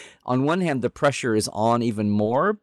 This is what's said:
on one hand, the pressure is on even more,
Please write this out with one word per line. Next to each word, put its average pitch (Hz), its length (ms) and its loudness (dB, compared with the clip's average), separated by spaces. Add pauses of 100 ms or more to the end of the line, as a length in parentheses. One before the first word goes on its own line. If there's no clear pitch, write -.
(240)
on 127 200 0
one 170 180 0
hand, 147 180 -2
the 120 80 0
pressure 135 460 0
is 107 180 0
on 117 300 2
even 107 260 -2
more, 120 540 0